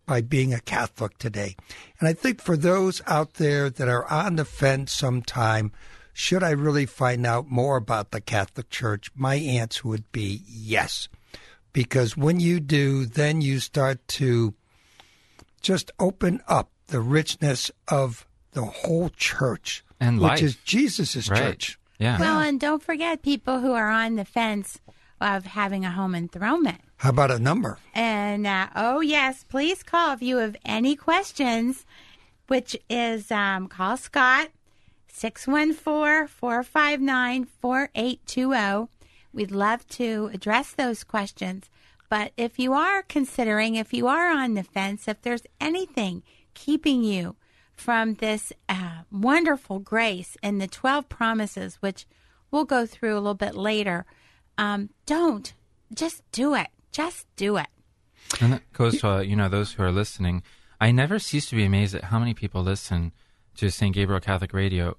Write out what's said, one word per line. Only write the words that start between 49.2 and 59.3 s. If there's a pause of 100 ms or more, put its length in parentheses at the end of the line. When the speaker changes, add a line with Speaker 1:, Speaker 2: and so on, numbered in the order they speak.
Speaker 3:
grace
and
the
twelve
promises,
which (440)
we'll
go
through
a
little
bit
later, (500)
um, (140)
don't. (400)
Just (100)
do
it. (240)
Just (100)
do
it. (720)
Speaker 2:
And
that
goes
to,
uh,
you